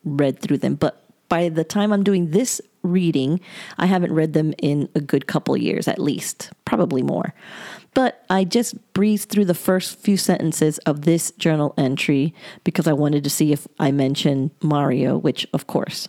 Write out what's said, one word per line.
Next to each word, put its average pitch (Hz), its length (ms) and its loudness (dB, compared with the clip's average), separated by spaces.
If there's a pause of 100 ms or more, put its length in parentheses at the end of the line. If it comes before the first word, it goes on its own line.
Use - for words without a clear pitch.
read 143 380 0
through 143 180 0
them. 135 160 -2
But - 300 -2 (240)
by 170 220 2
the 160 120 0
time 208 300 0
I'm 202 100 2
doing 180 300 2
this 247 280 0 (220)
reading, 170 580 2 (380)
I 175 80 2
haven't 185 260 2
read 160 200 2
them 156 260 0
in 147 360 0
a 147 60 -2
good 139 260 -2
couple 135 300 0
years, - 320 -2
at - 120 -2
least, - 500 -6 (140)
probably 160 380 0
more. - 320 -2 (600)
But 254 340 0
I 190 160 2
just 233 320 0 (160)
breezed 208 360 2
through 202 180 2
the 175 80 4
first - 440 -2
few 202 180 2
sentences 160 600 0
of 147 240 -2
this 165 300 2
journal 151 460 0
entry 139 560 0 (280)
because 165 240 0
I 156 60 4
wanted 143 320 2
to 143 60 -2
see 147 220 2
if - 140 -2 (120)
I 147 120 2
mentioned 135 600 0 (120)
Mario, 139 540 0
which - 360 -2
of - 140 -4
course - 420 -4